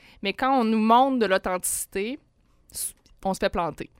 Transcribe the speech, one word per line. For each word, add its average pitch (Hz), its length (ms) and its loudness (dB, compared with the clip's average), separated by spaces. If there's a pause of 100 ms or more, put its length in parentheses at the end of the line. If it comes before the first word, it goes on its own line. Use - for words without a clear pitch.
(220)
mais 196 120 -4
quand 269 260 0
on 226 40 2
nous 220 140 2
montre 247 400 4
de 226 80 2
l'authenticité, 196 920 -2 (1040)
on 190 100 -2
se - 40 -6
fait 196 120 0
planter. 170 500 -6